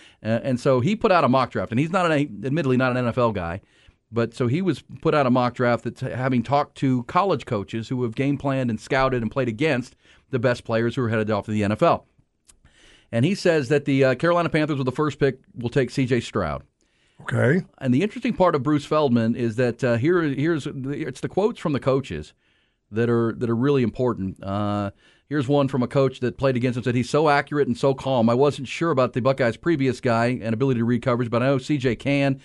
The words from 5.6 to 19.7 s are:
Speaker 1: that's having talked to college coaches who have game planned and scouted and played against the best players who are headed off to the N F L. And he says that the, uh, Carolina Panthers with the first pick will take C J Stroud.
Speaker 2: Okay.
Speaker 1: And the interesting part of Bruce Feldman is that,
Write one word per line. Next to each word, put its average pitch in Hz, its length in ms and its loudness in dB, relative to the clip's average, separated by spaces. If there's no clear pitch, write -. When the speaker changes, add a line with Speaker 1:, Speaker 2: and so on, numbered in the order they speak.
Speaker 1:
that's 113 160 -10
having 127 420 -2
talked 143 360 -2
to 127 240 0
college 180 420 -2
coaches 110 460 -6
who 127 140 -4
have 117 100 -4
game 135 240 -2
planned 135 320 -2
and 113 100 -4
scouted 131 400 0
and 107 100 -2
played 127 180 -2
against 127 480 -2
the 131 80 -2
best 123 260 0
players 117 300 0
who 135 80 -2
are 113 80 0
headed 110 200 0
off 101 140 0
to - 60 -8
the 107 140 0
N 101 80 2
F 110 100 0
L. 147 240 2
And 117 140 2
he 190 100 2
says 160 340 2
that 143 160 2
the, 135 200 2
uh, 131 100 4
Carolina 170 340 0
Panthers 156 300 0
with 139 80 -2
the 127 60 -2
first 151 260 -2
pick 135 220 0
will 120 160 -6
take 127 200 0
C 135 160 -2
J 120 140 2
Stroud. 76 420 -4
Speaker 2:
Okay. 120 420 2
Speaker 1:
And 131 140 0
the 135 100 4
interesting 226 300 -2
part 175 220 2
of 143 80 0
Bruce 143 220 0
Feldman 120 500 2
is 117 220 -2
that, 120 260 0